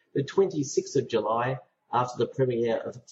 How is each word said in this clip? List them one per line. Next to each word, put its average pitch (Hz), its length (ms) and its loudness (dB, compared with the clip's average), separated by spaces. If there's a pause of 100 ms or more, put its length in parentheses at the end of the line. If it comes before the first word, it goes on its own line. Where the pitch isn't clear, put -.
(140)
the 139 100 0
twenty-sixth 160 720 0
of 120 120 0
July, 117 520 0 (340)
after 123 240 0
the 117 100 2
premiere 120 500 2
of 117 200 -8 (140)